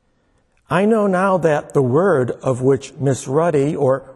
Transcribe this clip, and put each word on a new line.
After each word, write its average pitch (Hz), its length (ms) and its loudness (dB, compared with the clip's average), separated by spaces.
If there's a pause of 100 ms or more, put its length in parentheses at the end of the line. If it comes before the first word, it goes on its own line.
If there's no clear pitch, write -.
(720)
I 185 140 0
know 214 240 2
now 190 300 0
that 151 360 -2
the 147 80 2
word 131 480 2
of 127 320 -4
which 135 320 0
Miss 131 320 -2
Ruddy, 151 480 0
or 131 420 -2